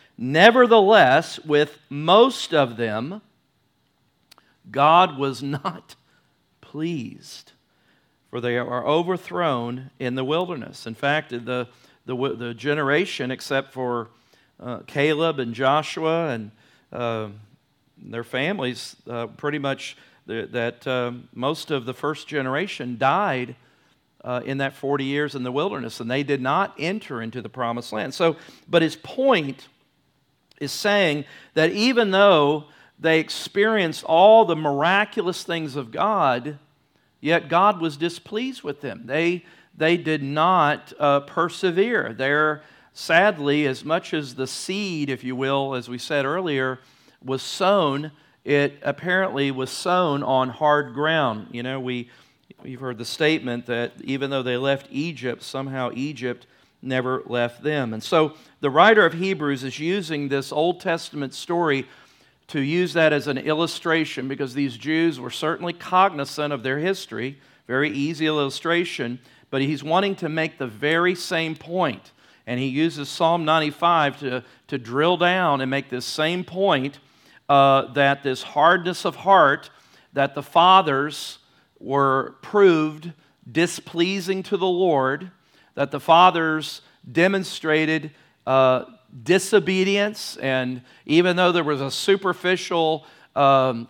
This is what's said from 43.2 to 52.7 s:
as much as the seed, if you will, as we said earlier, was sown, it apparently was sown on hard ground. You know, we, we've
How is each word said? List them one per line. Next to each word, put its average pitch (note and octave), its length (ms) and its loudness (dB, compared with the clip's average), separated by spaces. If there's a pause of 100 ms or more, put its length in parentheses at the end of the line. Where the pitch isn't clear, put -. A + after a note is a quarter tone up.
as B2+ 180 -4
much E3 280 -4
as C#3+ 220 -6
the B2+ 140 -6
seed, F#3 640 -6
if B2 120 -6
you B2+ 140 -6
will, C3+ 400 -2
as A#2+ 120 -10
we B2 100 -10
said C#3+ 260 -4
earlier, C#3 560 -4 (440)
was C3 180 -6
sown, D#3 680 0 (340)
it C#3+ 380 0
apparently C#3+ 680 -2
was B2+ 180 -6
sown F3 540 0
on C3 240 2
hard D3 440 2
ground. C#3 600 -2
You A#2+ 100 -10
know, C3 160 -6
we, B2 320 -8 (540)
we've B2+ 160 -14